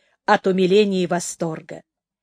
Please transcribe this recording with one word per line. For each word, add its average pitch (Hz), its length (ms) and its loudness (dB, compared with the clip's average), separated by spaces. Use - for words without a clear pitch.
от 202 220 2
умиления 190 580 2
и - 20 0
восторга. 160 760 -8